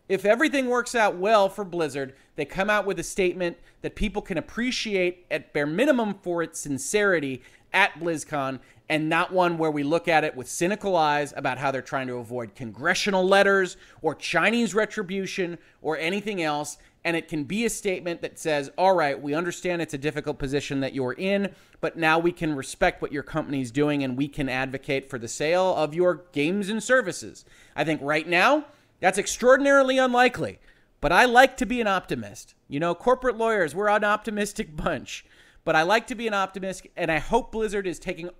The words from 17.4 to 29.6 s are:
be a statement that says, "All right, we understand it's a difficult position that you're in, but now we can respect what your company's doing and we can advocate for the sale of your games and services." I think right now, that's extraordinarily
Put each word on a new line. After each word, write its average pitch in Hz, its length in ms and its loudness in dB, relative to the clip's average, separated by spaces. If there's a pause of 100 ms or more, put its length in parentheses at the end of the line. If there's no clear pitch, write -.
be 190 200 -2
a 226 60 0
statement 175 540 -4
that - 160 -10
says, 143 380 -2
"All 185 180 4
right, 143 260 0
we 143 120 -4
understand 175 480 -2
it's 156 120 -6
a 151 40 -6
difficult 143 420 -4
position 139 420 -2
that 135 120 -4
you're 127 200 -2
in, 196 380 -2 (280)
but - 180 -4
now 165 220 4
we 170 120 2
can 160 240 -4
respect 160 460 -2
what - 120 -6
your 139 100 -6
company's 135 480 -4
doing 147 320 2
and 131 140 -4
we 143 100 0
can 143 220 -4
advocate 135 600 -4
for 131 100 -8
the 113 80 -8
sale 175 480 2
of 151 180 0
your 175 400 2
games 175 340 0
and 214 160 -4
services." 185 600 -2 (300)
I 147 80 -2
think 151 200 -2
right 156 240 0
now, 190 380 4 (340)
that's 190 200 2
extraordinarily 269 760 6